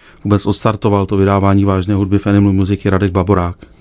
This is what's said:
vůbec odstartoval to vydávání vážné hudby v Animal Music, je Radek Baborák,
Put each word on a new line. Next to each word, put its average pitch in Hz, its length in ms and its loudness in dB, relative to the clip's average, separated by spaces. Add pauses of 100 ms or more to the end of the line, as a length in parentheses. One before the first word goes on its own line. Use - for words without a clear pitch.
(240)
vůbec 101 220 0
odstartoval 101 600 -2
to 98 120 -4
vydávání 98 480 2
vážné 95 300 -2
hudby 98 240 0
v 101 80 -6
Animal 101 260 2
Music, 95 320 -2
je 101 60 0
Radek 95 200 0
Baborák, 90 440 0 (260)